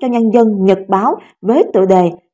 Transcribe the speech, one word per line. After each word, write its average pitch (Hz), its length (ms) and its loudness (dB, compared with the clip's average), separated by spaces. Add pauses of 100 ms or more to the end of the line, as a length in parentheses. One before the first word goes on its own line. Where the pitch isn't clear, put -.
cho 262 80 -6
Nhân 233 240 -2
dân 214 320 2
Nhật 190 140 2 (100)
báo 196 280 -2 (260)
với 240 300 0
tựa 190 140 0
đề 180 240 2 (240)